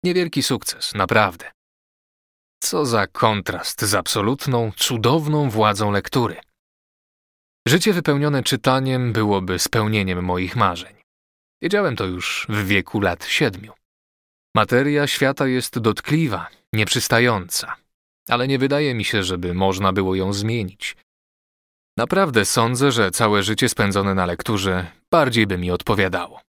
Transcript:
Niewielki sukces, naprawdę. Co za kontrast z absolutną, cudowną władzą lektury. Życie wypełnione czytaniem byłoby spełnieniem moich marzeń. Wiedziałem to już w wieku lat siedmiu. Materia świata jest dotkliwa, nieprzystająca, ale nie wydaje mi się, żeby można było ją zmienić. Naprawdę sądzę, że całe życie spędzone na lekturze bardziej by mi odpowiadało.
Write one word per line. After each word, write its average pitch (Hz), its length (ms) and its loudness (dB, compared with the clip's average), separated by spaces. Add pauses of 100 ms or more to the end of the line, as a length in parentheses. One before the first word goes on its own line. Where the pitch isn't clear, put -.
Niewielki 175 380 0
sukces, - 520 -4
naprawdę. 98 580 0 (1080)
Co 156 240 -2
za 110 200 2
kontrast 101 760 -2
z 101 120 0
absolutną, 113 800 0
cudowną 147 760 0
władzą 107 400 2
lektury. 101 460 0 (1300)
Życie 180 240 2
wypełnione 147 500 0
czytaniem 131 680 0
byłoby 98 460 0
spełnieniem 101 680 0
moich 90 320 -2
marzeń. 95 400 0 (680)
Wiedziałem 180 340 0
to 104 80 -2
już 92 440 -6
w 104 180 -2
wieku 101 340 0
lat 90 240 0
siedmiu. 101 480 -2 (840)
Materia 139 500 2
świata 135 400 0
jest 127 320 -2
dotkliwa, 117 720 0 (240)
nieprzystająca, 110 1040 0 (520)
ale 120 200 0
nie 135 100 0
wydaje 139 360 0
mi 110 100 -2
się, 104 180 0
żeby 87 320 -4
można 95 380 0
było 95 220 0
ją 95 180 -2
zmienić. 104 640 -6 (1000)
Naprawdę 123 480 2
sądzę, 123 480 2
że 110 180 2
całe 104 320 2
życie 110 260 0
spędzone 98 460 0
na 92 120 2
lekturze 90 640 -2 (200)
bardziej 120 360 4
by 95 120 -4
mi 90 120 -2
odpowiadało. 90 680 0 (120)